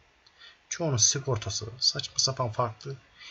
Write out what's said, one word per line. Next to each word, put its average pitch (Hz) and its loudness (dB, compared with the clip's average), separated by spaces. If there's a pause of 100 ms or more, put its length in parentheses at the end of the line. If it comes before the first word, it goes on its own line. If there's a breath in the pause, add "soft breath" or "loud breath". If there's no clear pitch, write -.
(680 loud breath)
Çoğunun 151 2
sigortası 113 2 (140)
saçma - 0
sapan 127 0
farklı 120 -4 (360 loud breath)